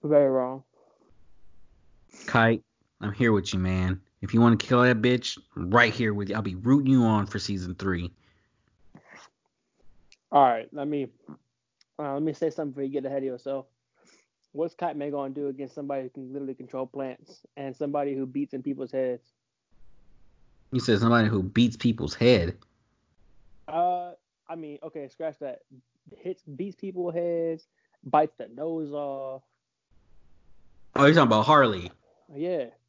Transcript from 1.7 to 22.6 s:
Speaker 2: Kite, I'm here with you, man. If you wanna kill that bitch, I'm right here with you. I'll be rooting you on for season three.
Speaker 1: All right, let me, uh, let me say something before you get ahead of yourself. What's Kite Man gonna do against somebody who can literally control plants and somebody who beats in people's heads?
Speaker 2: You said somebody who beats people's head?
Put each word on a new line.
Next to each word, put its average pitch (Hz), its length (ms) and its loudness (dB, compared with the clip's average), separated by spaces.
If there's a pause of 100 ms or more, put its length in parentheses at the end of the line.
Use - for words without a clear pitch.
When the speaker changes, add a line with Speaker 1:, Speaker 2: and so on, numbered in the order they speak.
Speaker 2:
Kite, 113 360 2 (380)
I'm 104 120 -6
here 113 200 2
with 98 200 0
you, 98 80 -2
man. 92 400 -2 (200)
If 101 140 -8
you 113 60 6
wanna 117 160 8
kill 123 260 2
that 123 200 4
bitch, 123 360 0 (180)
I'm 90 140 -6
right 117 220 4
here 110 220 -2
with 101 160 -4
you. 104 60 -4
I'll 110 60 -4
be 98 120 -6
rooting 131 380 2
you 127 120 6
on 107 220 4
for 101 120 -6
season 92 360 -6
three. 90 380 -4 (2250)
Speaker 1:
All 143 100 8
right, 120 300 2
let 143 160 -8
me, 143 200 -4 (920)
uh, 143 160 -6
let 143 80 -4
me 156 100 -2
say 156 180 -4
something 151 220 -8
before 139 120 -8
you 135 60 -6
get 135 140 -4
ahead 135 140 -4
of 135 60 -6
yourself. 131 420 -8 (840)
What's 160 220 -6
Kite 160 220 -6
Man 143 140 -6
gonna 139 240 -6
do 143 140 -6
against 135 260 -10
somebody 139 300 -6
who 127 60 -10
can 131 220 -16
literally 139 220 -8
control 131 320 -10
plants - 580 -12 (120)
and 139 200 -10
somebody 143 380 -2
who 135 120 -4
beats 139 280 -6
in 131 80 -8
people's 135 300 -6
heads? 127 400 -4 (1400)
Speaker 2:
You 127 80 0
said 113 200 2
somebody 117 280 4
who 107 140 0
beats 113 340 2
people's - 380 -2
head? 104 420 4 (1120)